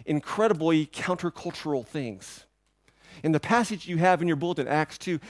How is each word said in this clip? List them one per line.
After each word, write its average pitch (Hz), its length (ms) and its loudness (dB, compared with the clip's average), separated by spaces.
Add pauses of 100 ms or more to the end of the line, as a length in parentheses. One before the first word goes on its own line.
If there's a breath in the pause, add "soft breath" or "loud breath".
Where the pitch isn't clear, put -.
incredibly 160 800 2
countercultural 165 1000 -6
things. 117 640 -10 (800 soft breath)
And 156 100 4
the 147 60 4
passage 220 480 0
you 208 80 -2
have 175 260 4
in 175 60 0
your 160 80 2
bulletin, 160 320 -2
Acts 151 280 0
two, 175 220 -4 (120)